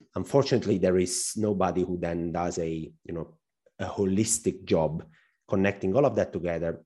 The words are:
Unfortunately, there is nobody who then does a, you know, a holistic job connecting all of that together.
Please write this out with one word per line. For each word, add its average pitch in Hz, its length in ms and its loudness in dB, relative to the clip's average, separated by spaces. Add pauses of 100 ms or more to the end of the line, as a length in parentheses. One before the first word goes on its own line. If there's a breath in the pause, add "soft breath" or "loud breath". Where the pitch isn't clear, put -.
(160 soft breath)
Unfortunately, 104 600 2
there 90 200 4
is - 380 -2
nobody 92 480 0
who 90 140 -2
then 85 340 -2
does 85 260 -2
a, 82 120 -2 (340)
you - 100 -12
know, 82 220 -10 (420)
a 98 80 -6
holistic 98 800 -2
job 80 400 2 (440 soft breath)
connecting 98 460 0
all 143 120 6
of 110 100 0
that 98 160 0
together. 82 540 -4